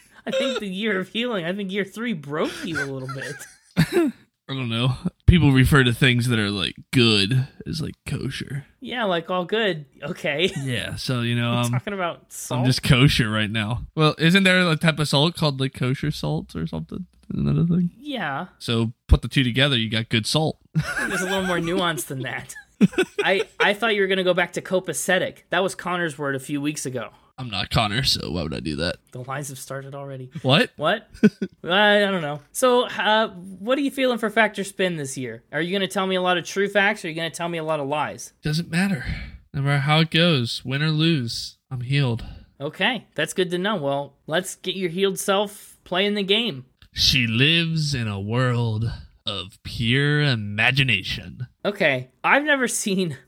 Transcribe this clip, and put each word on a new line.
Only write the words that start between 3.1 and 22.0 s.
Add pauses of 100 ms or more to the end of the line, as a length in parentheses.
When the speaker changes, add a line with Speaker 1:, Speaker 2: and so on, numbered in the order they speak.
Speaker 1:
bit. (420)
Speaker 2:
<laughs> (360)
I
don't
know. (320)
People
refer
to
things
that
are,
like, (160)
good (180)
as,
like, (100)
kosher. (160)
Speaker 1:
Yeah,
like,
all
good. (180)
Okay.
<laughs>
Speaker 2:
Yeah,
so,
you
know,
Speaker 1:
We're
Speaker 2:
um,
Speaker 1:
talking
about
salt?
Speaker 2:
I'm
just
kosher
right
now.
Well,
isn't
there
a
type
of
salt
called,
like,
kosher
salt
or
something? (280)
Isn't
that
a
thing?
Speaker 1:
Yeah. (120)
Speaker 2:
So (160)
put
the
two
together,
you
got
good
salt.
<laughs>
Speaker 1:
There's
a
little
more
nuance